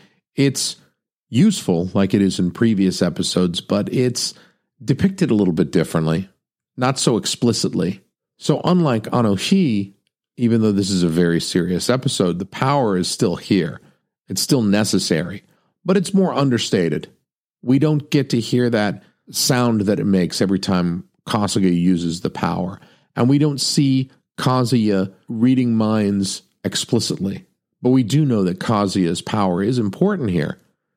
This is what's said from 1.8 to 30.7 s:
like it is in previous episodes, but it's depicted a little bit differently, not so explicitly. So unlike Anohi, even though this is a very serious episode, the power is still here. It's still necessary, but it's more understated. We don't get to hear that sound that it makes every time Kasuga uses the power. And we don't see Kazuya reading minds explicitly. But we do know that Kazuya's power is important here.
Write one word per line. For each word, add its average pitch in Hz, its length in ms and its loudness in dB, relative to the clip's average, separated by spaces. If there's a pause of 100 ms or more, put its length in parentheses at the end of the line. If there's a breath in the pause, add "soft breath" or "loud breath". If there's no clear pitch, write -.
like 98 180 2
it 104 80 4
is 95 200 2
in 90 100 2
previous 95 500 0
episodes, 87 600 -2
but - 320 -4
it's 123 420 -2 (500 soft breath)
depicted 165 460 -2
a 117 40 2
little 92 200 2
bit 80 160 0
differently, 82 580 -2 (480)
not 131 220 -2
so 123 180 2
explicitly. 95 840 -2 (360)
So - 280 -2
unlike 156 400 2
Anohi, 110 880 0 (440)
even 117 240 2
though 110 120 2
this 98 180 0
is 92 140 0
a 87 40 2
very 85 320 2
serious 90 480 -2
episode, 127 520 0
the 98 60 -6
power 131 500 0
is 90 100 -2
still 92 300 -2
here. - 440 -2 (480 soft breath)
It's 95 140 -6
still 131 200 2
necessary, 98 840 0 (400)
but 190 120 2
it's 190 160 -2
more 185 220 2
understated. 113 720 0 (560)
We 127 160 2
don't 151 320 0
get 135 200 0
to 117 100 0
hear 123 300 0
that 104 340 -2 (260 soft breath)
sound 123 520 0
that 98 180 0
it 107 40 -4
makes 92 360 0
every 98 180 2
time 90 460 -2 (240)
Kasuga 98 440 0
uses 87 500 0
the - 80 -2
power. 90 500 -6 (340 soft breath)
And 120 140 0
we 143 100 4
don't 143 220 0
see 131 500 0 (260 soft breath)
Kazuya 113 760 0 (160)
reading 120 460 2
minds 104 680 0 (200)
explicitly. 98 840 -4 (360)
But 123 80 2
we 131 120 4
do 135 220 2
know 113 200 2
that 90 140 -2
Kazuya's 98 640 0
power 95 400 -2
is 123 160 0
important 131 520 -2
here. 80 280 -2 (380)